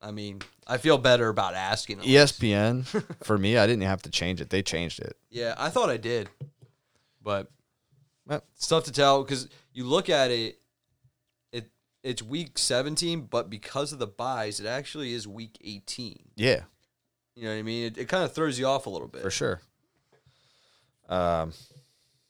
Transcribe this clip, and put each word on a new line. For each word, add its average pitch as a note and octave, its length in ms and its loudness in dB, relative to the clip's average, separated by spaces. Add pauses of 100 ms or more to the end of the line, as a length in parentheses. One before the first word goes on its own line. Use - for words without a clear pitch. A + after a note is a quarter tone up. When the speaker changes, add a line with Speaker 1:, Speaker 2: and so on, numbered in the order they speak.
Speaker 1:
I G#2+ 80 -12
mean, G#2 320 -10 (240)
I B2 120 -2
feel D3+ 200 6
better B2 300 6
about G2 260 0
asking G2 460 -4
at - 40 -8
least. C3 80 4
Speaker 2:
E C3+ 60 12
S C#3+ 140 8
P A2+ 200 2
N, A2+ 300 2
Speaker 1:
<laughs> - 400 -6
Speaker 2:
for G#2+ 160 2
me, G2+ 180 4
I G#2 100 8
didn't A#2 180 4
have F#2+ 180 0
to D2 80 -12
change F2 300 -2
it. C#2+ 100 -10
They F#2+ 120 2
changed E2+ 380 -4
it. - 160 -12 (140)
Speaker 1:
Yeah, A#2 260 -6
I D3+ 140 -4
thought A3+ 200 2
I B2 60 0
did. A2+ 320 -2 (920)
But G2+ 280 -2 (760)
Speaker 2:
Well, D3 160 -6 (140)
Speaker 1:
it's - 120 -6
tough D#3+ 160 2
to C#3 80 -12
tell C#3 320 6
'cause C3+ 240 -6 (240)
you B2 120 -10
look D#3 240 0
at C#3 240 4
it, A2+ 260 -4 (920)
it, A#2 180 -10 (340)
it's B2+ 180 -6
week C#3 360 -8
seventeen, D3+ 640 -2
but A#2 280 -4
because C3+ 420 -6
of C#3+ 80 -14
the A#2 80 -4
buys, A2+ 520 -6
it G#2 60 -8
actually C3 460 -8
is A2+ 160 -8
week A2 340 -14
eighteen. - 580 -14 (160)
Speaker 2:
Yeah. A#2 260 2 (720)
Speaker 1:
You A#2 80 -14
know A2 60 -6
what A2 80 -4
I A2 40 -8
mean? A2+ 240 -4
It, A2+ 120 -10
it A#2+ 100 -8
kinda F#3 200 0
throws D3 300 -4
you C3 80 -2
off C3+ 200 0
a G#2+ 40 -10
little D2 180 -8
bit. B1+ 140 -14
Speaker 2:
For F#2+ 80 -4
sure. G#2+ 300 -2 (1500)
Um, E2+ 440 0 (760)